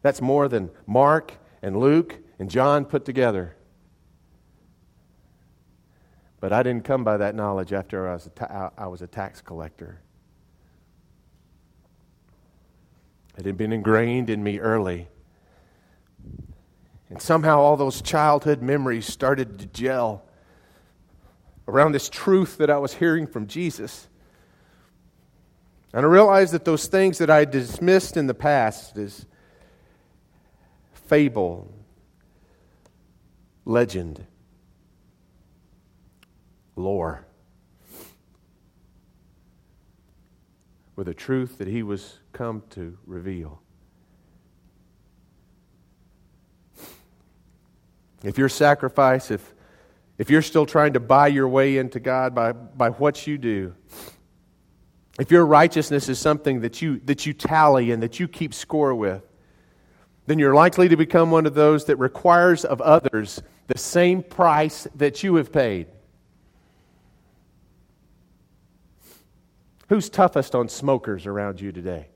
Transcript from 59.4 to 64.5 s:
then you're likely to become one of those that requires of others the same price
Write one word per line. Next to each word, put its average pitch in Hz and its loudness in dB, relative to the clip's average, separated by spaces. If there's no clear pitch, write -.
then 156 0
you're 139 4
likely 180 6
to 165 6
become 165 4
one 160 4
of 147 0
those 151 4
that 143 2
requires 170 2
of 131 -4
others 123 2
the 127 -4
same 180 0
price 156 0